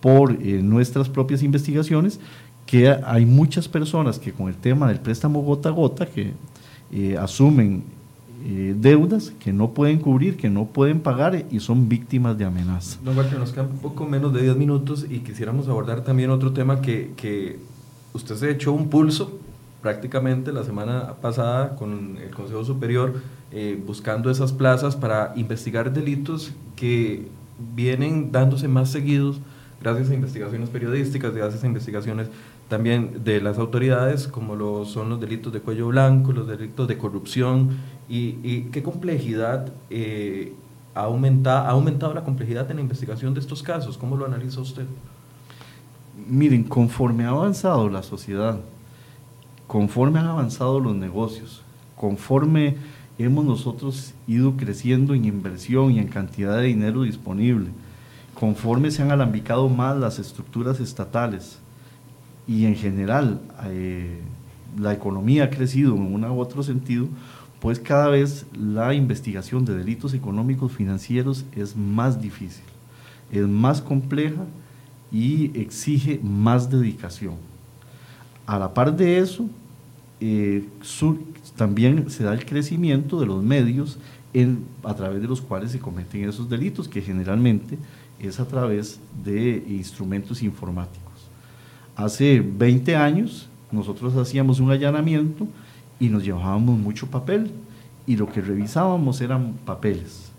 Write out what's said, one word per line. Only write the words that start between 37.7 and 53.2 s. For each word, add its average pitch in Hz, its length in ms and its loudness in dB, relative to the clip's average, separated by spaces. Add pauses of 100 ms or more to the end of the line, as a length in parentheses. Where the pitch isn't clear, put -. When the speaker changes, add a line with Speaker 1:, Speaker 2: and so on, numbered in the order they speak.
Speaker 2:
y, 120 340 -4
y 120 280 -4
qué 143 120 -6
complejidad, 131 880 -4 (180)
eh, 104 640 -6 (420)
ha - 60 -4
aumenta-, 131 640 4
ha 120 40 0
aumentado 151 420 2
la 170 100 -6
complejidad 123 480 -4
en 160 60 -6
la 147 40 -6
investigación 123 520 -4
de 143 80 -4
estos - 200 -10
casos. 165 360 -6
¿Cómo 127 200 -4
lo 135 80 -4
analiza 127 340 -6
usted? 131 260 -10 (1400)
Speaker 1:
Miren, 131 340 4
conforme 120 600 0
ha 120 40 -2
avanzado 160 600 0
la 95 140 -6
sociedad, 101 560 -4 (1080)
conforme 120 520 2
han 160 80 0
avanzado 131 520 0
los 117 160 0
negocios, 98 640 -6 (360)
conforme 143 800 2 (420)
hemos 135 260 2